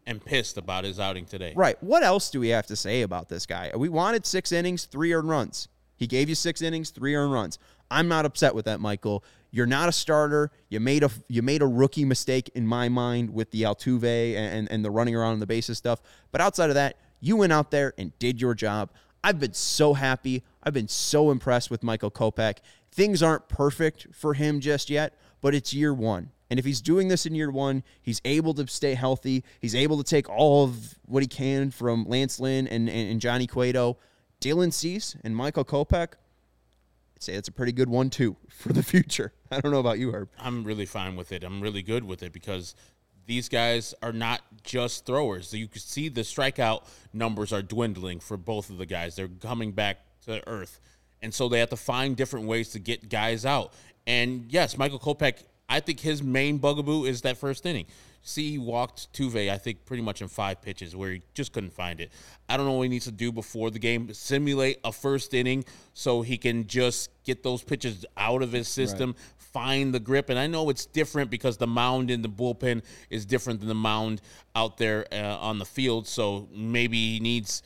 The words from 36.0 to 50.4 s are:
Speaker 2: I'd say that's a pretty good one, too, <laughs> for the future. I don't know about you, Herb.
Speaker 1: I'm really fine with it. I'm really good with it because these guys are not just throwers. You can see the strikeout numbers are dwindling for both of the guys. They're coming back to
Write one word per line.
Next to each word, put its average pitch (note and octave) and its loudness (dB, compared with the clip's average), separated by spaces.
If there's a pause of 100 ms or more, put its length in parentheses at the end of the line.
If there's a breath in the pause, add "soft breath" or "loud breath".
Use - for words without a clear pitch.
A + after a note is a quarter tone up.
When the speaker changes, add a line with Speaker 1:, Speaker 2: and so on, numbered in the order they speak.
Speaker 2:
I'd - -16
say F2+ -8
that's G2+ -6
a - -12
pretty B2 0
good B2 4
one, B2+ 4
too, A#2 2
<laughs> - -20
for - -2
the - 6
future. - 4 (160)
I C3+ -2
don't C#3+ 2
know C#3 6
about A#2 4
you, B2 -2
Herb. G#2 -6
Speaker 1:
I'm A#2+ -6
really G#2 -4
fine F#2+ -6
with F2+ -10
it. F2+ -8
I'm F#2+ -8
really G2+ -4
good A2+ -2
with F#2+ -10
it F2 -10
because F2+ -10 (500 soft breath)
these A#2+ -4
guys A#2 0
are A#2 -4
not A2+ -4 (220)
just B2 -4
throwers. B2 -2
You A2 -6
can G#2 -16
see D3+ -6
the A#2 -2
strikeout C3 0 (280 loud breath)
numbers G#2+ -4
are G2+ 0
dwindling F#2 -4
for G#2 -10
both G#2 -6
of F#2+ -12
the F2+ -8
guys. E2+ -6
They're F#2+ -6
coming A2 -6
back G2+ 0 (260)
to A2+ -8